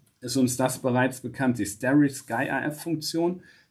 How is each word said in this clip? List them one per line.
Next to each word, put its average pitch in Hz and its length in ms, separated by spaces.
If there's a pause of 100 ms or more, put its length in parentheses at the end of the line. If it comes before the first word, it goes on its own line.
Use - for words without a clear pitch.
(200)
ist 123 160
uns 123 220
das 127 240
bereits 127 400
bekannt, 127 380
die 101 60
Starry 135 440
Sky 123 400
A 135 160
F-Funktion, 165 760 (280)